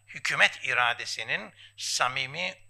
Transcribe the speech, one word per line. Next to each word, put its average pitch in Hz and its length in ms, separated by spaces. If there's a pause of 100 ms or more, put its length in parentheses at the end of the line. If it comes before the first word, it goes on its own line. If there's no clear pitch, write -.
hükümet 156 560
iradesinin 120 920 (240)
samimi 135 800 (120)